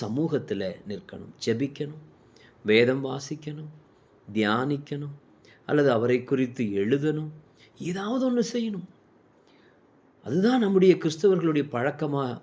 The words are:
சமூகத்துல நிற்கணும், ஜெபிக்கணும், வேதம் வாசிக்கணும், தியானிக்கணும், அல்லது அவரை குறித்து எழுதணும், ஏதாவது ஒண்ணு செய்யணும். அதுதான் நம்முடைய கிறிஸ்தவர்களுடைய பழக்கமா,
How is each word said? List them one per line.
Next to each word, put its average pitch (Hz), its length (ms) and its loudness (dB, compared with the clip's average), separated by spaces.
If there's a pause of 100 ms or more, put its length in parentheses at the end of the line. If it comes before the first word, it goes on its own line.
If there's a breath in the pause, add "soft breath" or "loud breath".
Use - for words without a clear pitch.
சமூகத்துல 110 760 -4 (140)
நிற்கணும், 98 400 -12 (180)
ஜெபிக்கணும், 139 500 -4 (680 soft breath)
வேதம் 120 400 4
வாசிக்கணும், 147 640 -10 (640)
தியானிக்கணும், 143 760 -2 (560 soft breath)
அல்லது 143 260 4
அவரை 120 320 2
குறித்து 127 400 -2
எழுதணும், 139 640 0 (500 soft breath)
ஏதாவது 214 580 -2
ஒண்ணு 240 60 2 (100)
செய்யணும். 220 320 -4 (1400 soft breath)
அதுதான் 202 360 2
நம்முடைய 190 340 6
கிறிஸ்தவர்களுடைய 160 760 2
பழக்கமா, 139 760 -4